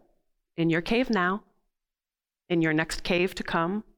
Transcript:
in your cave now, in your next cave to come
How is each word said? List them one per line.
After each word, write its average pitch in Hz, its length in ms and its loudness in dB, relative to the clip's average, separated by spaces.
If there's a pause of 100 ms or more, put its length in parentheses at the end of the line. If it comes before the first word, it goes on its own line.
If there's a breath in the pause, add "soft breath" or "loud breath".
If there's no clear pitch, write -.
(560)
in 165 140 2
your 160 100 2
cave 240 300 0
now, 190 320 0 (1040)
in 170 140 2
your 160 100 2
next 160 300 -2
cave 180 320 0
to - 80 -10
come 180 420 -2 (140)